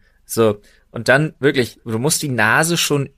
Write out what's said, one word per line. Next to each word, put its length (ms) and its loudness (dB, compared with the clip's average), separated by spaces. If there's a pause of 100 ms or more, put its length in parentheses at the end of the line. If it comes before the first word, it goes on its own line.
(260)
so. 360 0 (300)
Und 160 -10
dann 320 2
wirklich, 460 -2
du 140 -4
musst 220 -2
die 80 -6
Nase 460 2
schon 420 -2